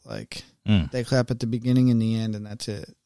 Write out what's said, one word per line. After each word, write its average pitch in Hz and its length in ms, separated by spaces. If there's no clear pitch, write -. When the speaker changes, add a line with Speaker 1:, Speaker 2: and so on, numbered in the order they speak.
Speaker 1:
Like, - 400
Speaker 2:
Mm. 90 220
Speaker 1:
they 123 140
clap 123 260
at 120 100
the 123 60
beginning 123 440
and 117 100
the 113 160
end, 110 180
and 104 120
that's 104 220
it. - 260